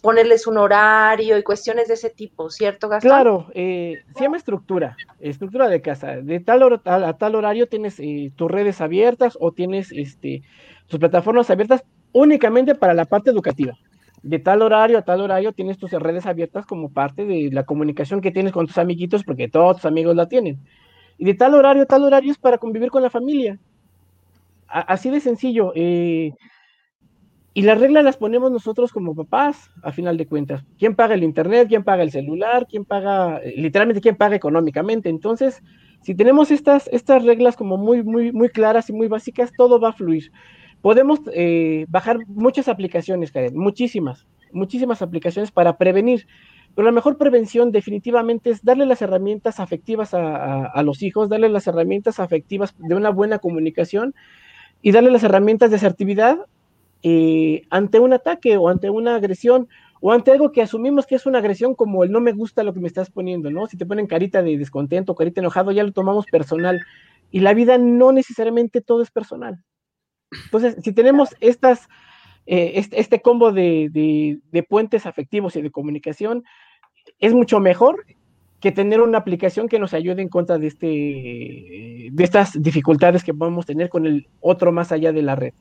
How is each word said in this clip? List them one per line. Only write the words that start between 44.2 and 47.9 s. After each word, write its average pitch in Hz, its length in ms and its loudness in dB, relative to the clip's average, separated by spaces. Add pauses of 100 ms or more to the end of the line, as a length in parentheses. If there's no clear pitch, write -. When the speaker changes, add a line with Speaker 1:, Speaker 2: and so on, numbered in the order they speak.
Speaker 2:
muchísimas 226 480 -6
aplicaciones 175 500 -8
para 170 260 2
prevenir. 196 500 0 (480)
Pero 208 100 0
la 233 80 4
mejor 277 240 0
prevención 240 540 2
definitivamente 226 800 -2